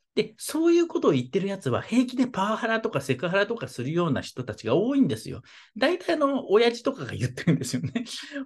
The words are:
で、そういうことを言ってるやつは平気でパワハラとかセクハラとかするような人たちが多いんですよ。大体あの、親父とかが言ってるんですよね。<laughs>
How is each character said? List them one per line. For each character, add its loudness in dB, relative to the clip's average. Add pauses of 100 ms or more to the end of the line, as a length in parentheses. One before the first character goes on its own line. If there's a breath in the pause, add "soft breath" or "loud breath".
(140)
で、 -2
そ 0
う 6
い 6
う 2
こ -2
と 4
を 6
言 2
っ -14
て 0
る -2
や -4
つ -2
は 0
平 2
気 -8
で 2
パ -4
ワ 0
ハ -4
ラ 0
と -2
か -2
セ 0
ク -4
ハ 0
ラ 4
と -4
か -8
す -10
る -4
よ 0
う 2
な 0
人 -8
た -8
ち -10
が 4
多 2
い 4
ん 6
で 0
す -10
よ。 -10 (380 loud breath)
大 2
体 -2
あ 2
の、 0
親 6
父 -10
と 0
か -8
が -10
言 -2
っ -4
て -12
る 4
ん 0
で -4
す -6
よ -2
ね。 -4 (160 loud breath)
<laughs> -16 (160 loud breath)